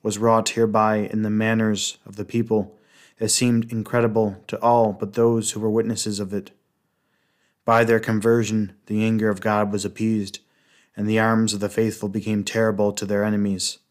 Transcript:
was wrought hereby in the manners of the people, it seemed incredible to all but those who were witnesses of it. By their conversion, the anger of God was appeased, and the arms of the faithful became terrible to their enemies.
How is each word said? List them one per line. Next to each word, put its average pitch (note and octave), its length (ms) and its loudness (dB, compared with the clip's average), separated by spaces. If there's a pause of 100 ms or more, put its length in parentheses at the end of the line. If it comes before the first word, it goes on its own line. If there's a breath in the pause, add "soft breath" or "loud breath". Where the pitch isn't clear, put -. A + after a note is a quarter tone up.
was G#2 140 -2
wrought A2+ 320 4
hereby G#2+ 640 2
in A2 120 -2
the G#2+ 60 -2
manners A2 760 0
of G2 120 -16
the G2+ 80 -8
people, A2+ 520 -2 (400 soft breath)
it A2 120 -2
seemed A#2 420 2
incredible A2 760 0
to - 140 -8
all A#2 300 4
but G2+ 220 -8
those A#2 380 2
who G#2+ 100 -8
were A2 80 -2
witnesses A2 500 -2
of G2 140 -8
it. G2 180 -8 (1120)
By A#2 220 4
their A2+ 140 4
conversion, A2 760 0 (120)
the G#2+ 180 0
anger A2 240 2
of G2 100 -2
God G#2 320 0
was G#2 140 -4
appeased, G#2+ 540 -4 (580 soft breath)
and G#2 100 -2
the A2 120 2
arms A2 340 2
of G2 80 -6
the G2+ 80 -2
faithful G#2+ 400 -2
became G#2 340 -4
terrible G#2+ 480 0
to G#2 140 -8
their G2+ 180 0
enemies. G#2 560 -2 (120)